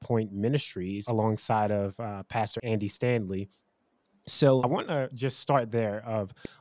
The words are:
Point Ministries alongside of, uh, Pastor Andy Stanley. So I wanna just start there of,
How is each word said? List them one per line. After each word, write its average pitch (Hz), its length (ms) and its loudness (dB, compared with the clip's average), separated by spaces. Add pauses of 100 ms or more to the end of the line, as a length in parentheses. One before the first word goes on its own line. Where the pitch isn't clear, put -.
Point 110 300 0
Ministries 101 760 -2
alongside 107 640 2
of, 101 280 -2
uh, 104 300 -8
Pastor 113 340 -2
Andy 110 240 0
Stanley. 98 600 -2 (760)
So 135 360 6
I 123 60 2
wanna 139 460 -2
just 131 280 -4
start 123 280 2
there 110 360 0
of, 110 280 -2 (280)